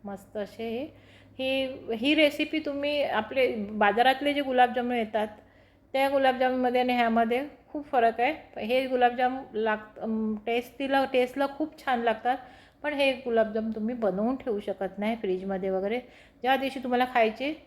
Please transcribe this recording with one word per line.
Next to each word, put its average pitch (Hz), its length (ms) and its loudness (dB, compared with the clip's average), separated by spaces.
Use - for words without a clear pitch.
मस्त 202 340 -14
असे 214 320 -8
हे, 254 420 -10
ही, 262 260 -2
ही 262 220 2
रेसिपी 302 440 2
तुम्ही 294 440 -2
आपले 247 520 0
बाजारातले 220 800 2
जे 285 80 -2
गुलाबजामुन 247 540 2
येतात 220 320 -2
त्या 269 160 4
गुलाबजामुनमध्ये 254 720 2
आणि 247 120 2
ह्यामध्ये 233 540 2
खूप 294 200 -10
फरक 233 340 2
आहे. - 440 -4
हे 254 220 0
गुलाबजाम 254 560 2
लाग-, 214 460 -4
अम, 220 360 -2
टेस्टीला, 262 680 0
टेस्टला 254 320 0
खूप - 280 -8
छान 247 140 0
लागतात, 233 380 0
पण 294 100 -4
हे 277 180 2
गुलाबजाम 226 640 0
तुम्ही 220 200 -4
बनवून 220 400 0
ठेवू 214 240 -4
शकत 190 380 -6
नाही 220 180 -2
फ्रीजमध्ये 190 540 -4
वगैरे. 196 300 -2
ज्या 262 140 2
दिवशी 262 240 -2
तुम्हाला 247 340 0
खायचे 240 400 2